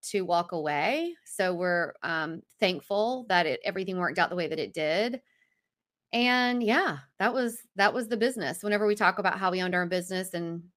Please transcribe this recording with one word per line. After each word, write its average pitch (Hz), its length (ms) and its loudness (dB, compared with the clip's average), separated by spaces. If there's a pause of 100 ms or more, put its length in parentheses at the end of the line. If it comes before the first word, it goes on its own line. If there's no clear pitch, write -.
(120)
to 202 100 0
walk 175 320 0
away. 175 600 -2 (120)
So 185 280 -2
we're, 175 480 0
um, 165 400 -4 (180)
thankful 208 720 0
that 175 160 4
it, 139 200 0
everything 185 320 -4
worked 170 200 0
out 175 120 4
the 180 60 -6
way 170 120 -2
that 156 120 -4
it 113 140 -4
did. 190 480 0 (920)
And 247 500 2
yeah, 233 360 2 (200)
that 220 140 2
was, 240 240 0 (180)
that - 180 4
was 240 140 -4
the 233 80 -2
business. 208 480 -2
Whenever 208 240 2
we 208 80 2
talk 196 240 2
about 190 180 2
how 185 140 2
we 185 100 -2
owned 180 140 0
our 180 60 2
own 175 80 -2
business 180 440 -4
and 170 300 -6 (140)